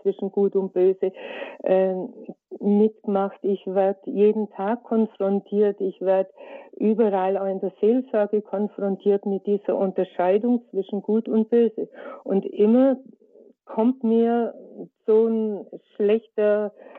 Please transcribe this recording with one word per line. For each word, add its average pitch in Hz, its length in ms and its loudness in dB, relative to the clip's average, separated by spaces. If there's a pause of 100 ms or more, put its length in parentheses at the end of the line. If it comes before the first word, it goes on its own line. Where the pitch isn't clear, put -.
zwischen 196 280 -4
Gut 202 240 0
und 196 180 -2
Böse, 190 380 2 (520)
ähm, 190 500 0 (460)
mitgemacht. 202 840 0
Ich 196 240 -4
werd 196 400 0
jeden 208 460 2
Tag 214 320 -6
konfrontiert. 202 960 0
Ich 190 200 -4
werd 190 280 0 (480)
überall 196 600 2
auch 196 100 -4
in 190 120 -4
der 185 220 -6
Seelsorge 214 640 0
konfrontiert 202 840 -2
mit 196 220 -4
dieser 202 280 -2
Unterscheidung 190 920 0
zwischen 190 320 -6
Gut 220 260 -2
und 220 220 0
Böse. 233 400 0 (340)
Und 196 220 -2
immer 254 520 4 (680)
kommt 254 380 -2
mir 233 500 0 (540)
so 220 200 4
ein 220 380 -4 (300)
schlechter, 208 760 0 (260)